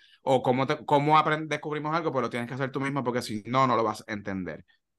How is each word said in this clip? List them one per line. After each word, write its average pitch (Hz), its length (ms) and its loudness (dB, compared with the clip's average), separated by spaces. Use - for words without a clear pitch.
o 135 200 4
cómo 131 240 2
te, 147 180 -2
cómo 147 340 4
apren-, 156 300 0
descubrimos 151 480 -4
algo, 156 160 -2
pero 135 100 0
lo 113 80 -2
tienes 120 180 -4
que 120 60 -8
hacer 131 160 -4
tú 139 100 -6
mismo 139 240 -2
porque 120 180 -2
si 107 240 -8
no, 131 200 2
no 120 100 4
lo 113 80 2
vas 107 220 -4
a 110 60 -8
entender". 95 520 -6